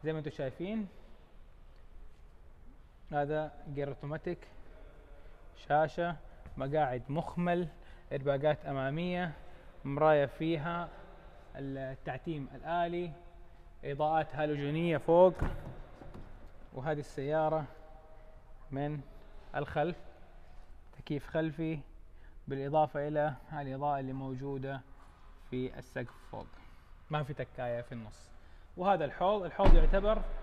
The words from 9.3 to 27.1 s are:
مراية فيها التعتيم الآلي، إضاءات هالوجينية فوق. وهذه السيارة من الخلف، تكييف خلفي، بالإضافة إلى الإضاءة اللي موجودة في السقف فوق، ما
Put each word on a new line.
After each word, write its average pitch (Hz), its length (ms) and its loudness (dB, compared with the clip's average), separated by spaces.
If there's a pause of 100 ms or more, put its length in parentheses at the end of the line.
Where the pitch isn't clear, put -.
مراية 147 420 6
فيها 165 640 -2 (680)
التعتيم 135 1000 -6
الآلي، 170 560 0 (720)
إضاءات 151 520 2
هالوجينية 151 640 2
فوق. 175 360 10 (1400)
وهذه 147 260 -2
السيارة 156 680 2 (1040)
من 143 300 -2 (540)
الخلف، 151 420 0 (1000)
تكييف - 300 -6
خلفي، 160 520 -2 (680)
بالإضافة 143 600 2
إلى 151 260 2 (200)
الإضاءة 143 460 -2
اللي 131 140 -4
موجودة 135 680 -4 (680)
في 127 300 -2
السقف 123 340 -8 (180)
فوق، - 160 -10 (640)
ما 151 140 0